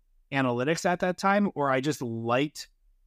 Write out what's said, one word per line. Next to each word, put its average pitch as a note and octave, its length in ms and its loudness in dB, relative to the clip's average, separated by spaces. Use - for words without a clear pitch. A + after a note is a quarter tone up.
analytics C3 540 0
at F3+ 160 0
that F3+ 160 -2
time G3 360 2
or C#3+ 160 0
I C3 120 2
just C#3+ 200 -2
liked A#2 680 -2